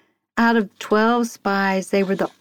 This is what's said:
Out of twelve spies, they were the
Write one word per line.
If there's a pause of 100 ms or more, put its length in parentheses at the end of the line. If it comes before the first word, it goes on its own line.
(380)
Out
of
twelve
spies,
they
were
the